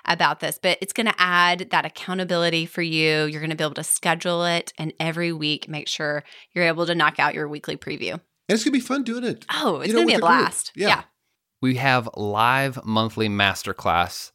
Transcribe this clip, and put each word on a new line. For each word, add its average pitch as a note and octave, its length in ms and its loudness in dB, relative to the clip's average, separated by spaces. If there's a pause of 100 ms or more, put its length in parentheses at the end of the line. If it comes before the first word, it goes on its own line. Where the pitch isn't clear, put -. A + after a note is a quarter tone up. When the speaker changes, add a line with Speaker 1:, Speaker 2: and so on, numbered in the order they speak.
Speaker 1:
about E3 360 0
this, D#3 200 -6
but F3+ 200 0
it's F#3+ 120 -8
gonna A3+ 240 0
add F3 540 2
that D#3+ 160 2
accountability E3+ 800 -2
for F3 160 -6
you. D#3 440 2
You're D3+ 140 -6
gonna D#3 140 -4
be D#3 80 -4
able D3 120 -2
to D#3 100 -6
schedule E3+ 600 0
it, E3+ 340 -2
and D#3 200 -6
every E3 340 -2
week D3+ 360 -4
make D3+ 180 -10
sure D3 380 -4 (280)
you're F3 140 2
able E3 200 0
to E3+ 100 0
knock D3+ 240 2
out D3 140 2
your D3+ 120 -4
weekly D3 300 -8
preview. - 380 -8
Speaker 2:
And D#3+ 60 -10 (280)
it's A3 160 2
gonna C#4+ 80 2
be C4+ 80 4
fun C4+ 240 -2
doing A#3 180 -4
it, A#3 220 -6 (100)
Speaker 1:
Oh, G3+ 240 0
it's C#3+ 100 -4
Speaker 2:
you A3 60 2
know, A3+ 60 6
Speaker 1:
gonna - 80 6
be A#3+ 60 6
Speaker 2:
with F#3 100 4
Speaker 1:
a - 20 2
Speaker 2:
a - 20 6
group. E3+ 120 6
Speaker 1:
blast. - 340 -4
Speaker 2:
Yeah. G3+ 140 0
Speaker 1:
Yeah. G#3 140 4 (600)
Speaker 3:
We C3 140 2
have B2 400 2
live A#2+ 680 0
monthly A2 440 0
masterclass F#2+ 1080 0